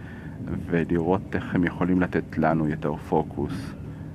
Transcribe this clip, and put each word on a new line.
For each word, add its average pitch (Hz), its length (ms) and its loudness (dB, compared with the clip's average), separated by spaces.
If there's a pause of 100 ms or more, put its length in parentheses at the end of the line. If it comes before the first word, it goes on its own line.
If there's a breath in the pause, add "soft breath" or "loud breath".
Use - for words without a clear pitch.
(680 loud breath)
ולראות 85 680 2
איך - 200 -2
הם 90 100 4
יכולים 90 360 2
לתת 85 380 0
לנו 80 300 4
יותר 78 280 -2
פוקוס, - 760 -2 (420 loud breath)